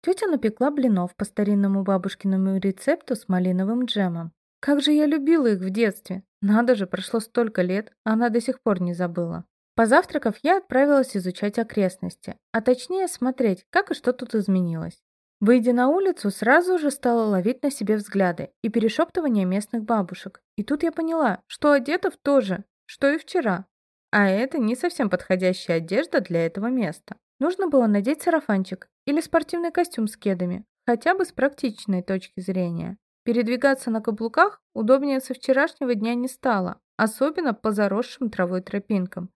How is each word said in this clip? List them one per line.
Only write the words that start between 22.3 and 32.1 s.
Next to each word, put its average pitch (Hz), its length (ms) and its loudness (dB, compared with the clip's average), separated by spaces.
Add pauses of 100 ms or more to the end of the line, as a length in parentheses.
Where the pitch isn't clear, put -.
же, 196 240 -4 (220)
что - 240 0
и 320 80 0
вчера. 202 480 -4 (460)
А 202 160 4
это 240 300 0
не 233 180 0
совсем 240 340 -2
подходящая 180 680 0
одежда 226 420 0
для 170 260 -2
этого 196 220 -4
места. 226 480 -4 (220)
Нужно 359 300 -2
было 262 180 4
надеть 208 360 2
сарафанчик 208 680 -2 (160)
или 285 160 0
спортивный 339 500 -2
костюм 277 380 -2
с - 80 -10
кедами, 185 480 -4 (220)
хотя 240 280 2
бы 381 120 0
с - 60 -16
практичной 214 720 -2
точки 190 380 -6